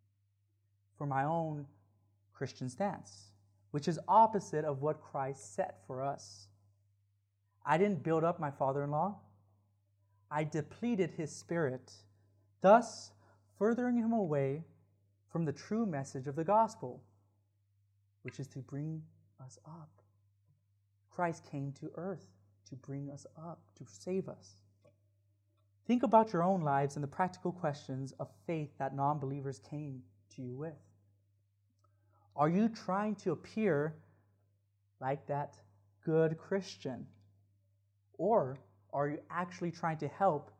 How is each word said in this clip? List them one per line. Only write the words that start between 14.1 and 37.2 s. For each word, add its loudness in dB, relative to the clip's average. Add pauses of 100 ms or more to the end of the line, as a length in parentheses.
away 0 (680)
from 0
the 0
true -2
message -4
of -4
the 0
gospel, 2 (1200)
which -12
is -8
to -14
bring -8 (400)
us -20
up. -18 (1200)
Christ -4
came -6
to -14
earth -8 (440)
to -14
bring -10
us -14 (120)
up, -14 (160)
to -18
save -4
us. -16 (1300)
Think 2
about 6
your 2
own 2
lives 2
and -4
the -2
practical -2
questions -6
of -8 (180)
faith -4
that -4
non-believers -2
came -10 (340)
to -12
you -8
with. -10 (1600)
Are 4
you 4
trying -2
to -2
appear 0 (1080)
like -2
that -4 (460)
good 4
Christian? -6 (1120)